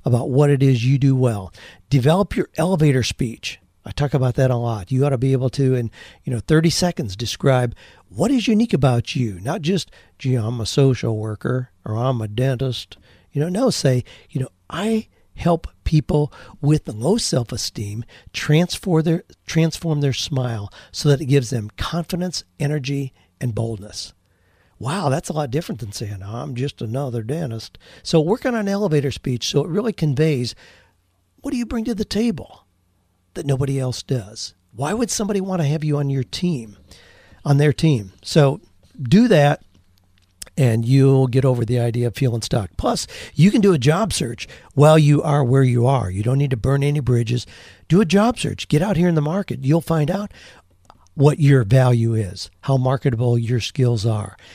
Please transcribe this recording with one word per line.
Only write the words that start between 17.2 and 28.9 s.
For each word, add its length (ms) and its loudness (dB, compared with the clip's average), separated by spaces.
transform 720 0
their, 220 0
transform 520 0
their 120 0
smile 600 -6
so 160 -2
that 120 4
it 60 -8
gives 240 2
them 260 -4
confidence, 680 -6
energy, 520 -4
and 120 -4
boldness." 600 -8
Wow, 300 -4
that's 200 -2
a 40 -6
lot 180 -4
different 300 -6
than 100 -12
saying, 320 -10
"I'm 320 -10
just 280 -6
another 420 -6
dentist." 540 -8
So 160 2
work 260 0
on 80 -2
an 140 -2
elevator 420 0